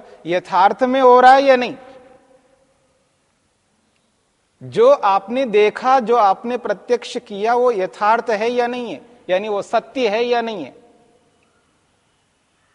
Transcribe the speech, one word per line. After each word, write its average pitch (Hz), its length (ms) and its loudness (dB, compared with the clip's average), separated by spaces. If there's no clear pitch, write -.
यथार्थ 185 580 0
में 254 160 -2
हो 254 200 6
रहा 254 120 8
है 277 100 4
या 269 140 4
नहीं, 240 200 -4
जो 165 280 2
आपने 220 560 0
देखा, 214 540 0
जो 233 160 -2
आपने 214 420 0
प्रत्यक्ष 233 600 -6
किया 214 360 -4
वो 247 180 0
यथार्थ 214 600 -2
है 220 180 -4
या 240 160 -2
नहीं 240 260 -10
है, 131 80 -14
यानी 196 180 -2
वो 202 160 -4
सत्य 226 440 -4
है 220 160 -2
या 240 180 -2
नहीं 214 220 -8
है। - 120 -20